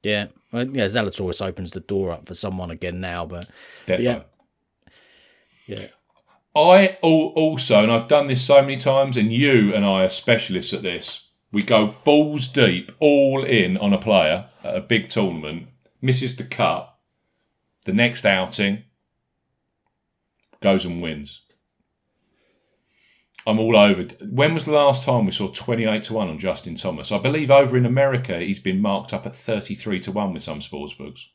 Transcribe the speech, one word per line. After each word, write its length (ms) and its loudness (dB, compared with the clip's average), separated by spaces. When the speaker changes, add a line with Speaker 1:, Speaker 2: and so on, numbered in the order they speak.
Speaker 1:
Yeah. 240 -4
Well, 160 -6
yeah, 180 -4
Zalatoris 580 -4
opens 280 -10
the 80 -12
door 320 -4
up 160 -12
for 80 -14
someone 340 -8
again 320 -10
now, 240 -8
but 240 -14
Speaker 2:
Defo. 120 0
Speaker 1:
yeah. 240 -2
Yeah. 220 -12
Speaker 2:
I 480 6
al-, 320 4
also, 460 4
and 100 4
I've 160 0
done 200 4
this 180 -2
so 160 8
many 160 -2
times, 400 0
and 160 0
you 400 4
and 100 0
I 200 2
are 60 2
specialists 640 -2
at 100 -8
this, 380 -10
we 120 -2
go 400 2
balls 440 2
deep, 520 2
all 440 4
in 340 2
on 160 0
a 40 2
player 520 2
at 140 -6
a 40 -6
big 280 -2
tournament, 600 -6
misses 320 -2
the 80 -12
cut, 500 -4
the 80 -4
next 340 0
outing, 560 -2
goes 240 2
and 160 -8
wins. 400 -12
I'm 120 0
all 180 2
over. 300 4
When 280 0
was 100 -4
the 60 -4
last 320 2
time 220 0
we 60 0
saw 180 -6
twenty-eight 560 -4
to 80 -10
one 160 -4
on 100 -12
Justin 360 -8
Thomas? 360 -8
I 80 -2
believe 320 0
over 260 6
in 80 4
America, 540 -2
he's 200 -4
been 220 -2
marked 320 -4
up 140 -8
at 80 -14
thirty-three 640 -8
to 120 -12
one 220 -4
with 80 -12
some 200 -12
sportsbooks 720 -16